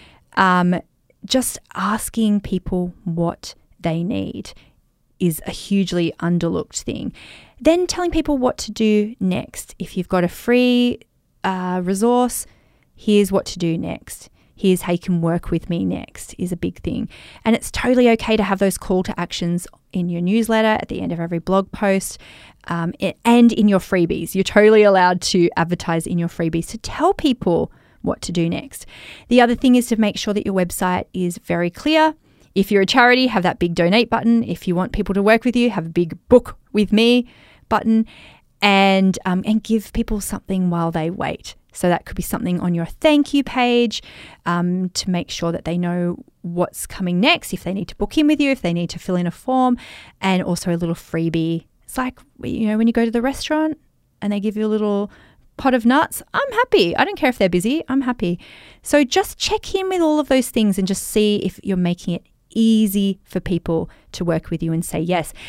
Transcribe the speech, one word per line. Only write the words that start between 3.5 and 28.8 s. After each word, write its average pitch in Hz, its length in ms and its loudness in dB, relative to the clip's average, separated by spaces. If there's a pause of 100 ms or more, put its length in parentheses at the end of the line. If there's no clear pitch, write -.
they 165 240 -4
need - 500 -8 (640)
is 170 260 0
a 185 60 -10
hugely 175 680 -2
underlooked 170 640 -2
thing. - 280 -8 (480)
Then 339 280 4
telling 349 240 -4
people 302 260 0
what 247 220 0
to - 120 -10
do 214 480 0
next. - 600 -6
If - 180 -12
you've 175 100 -4
got 180 160 0
a 175 40 2
free, 247 720 2 (440)
uh, 185 400 -2
resource, 240 640 0 (500)
"Here's 208 360 2
what 190 160 0
to - 100 -12
do 170 220 -2
next. - 500 -12 (260)
Here's 185 280 2
how 180 80 -2
you 175 80 0
can 175 220 -2
work 165 280 -2
with 170 180 -4
me 170 160 -4
next," - 540 -8
is 180 140 -6
a 175 60 -6
big - 240 -8
thing. - 280 -6 (340)
And 226 120 2
it's - 160 -4
totally 247 400 4
okay 226 260 0
to 214 60 2
have 196 160 -2
those 196 180 0
call 185 260 -2
to - 160 -8
actions 175 480 -4 (240)
in 180 160 -2
your 170 140 -4
newsletter, 220 580 2
at - 80 -10
the - 140 -8
end 175 100 -4
of 170 80 -6
every 170 200 -4
blog 190 320 0
post, - 480 -2 (480)
um, 170 340 -4
a-, 190 140 -2 (100)
and 240 260 8
in 208 160 4
your 196 120 4
freebies. 170 560 -2
You're 190 80 2
totally 214 400 8
allowed 185 380 6
to 170 360 2
advertise 165 480 -2
in 175 140 -2
your 170 100 -2
freebies 165 380 -4
to - 100 -12
tell - 380 0
people 175 560 0 (320)
what - 180 -4
to - 100 -8
do 170 180 0
next. - 360 -8 (440)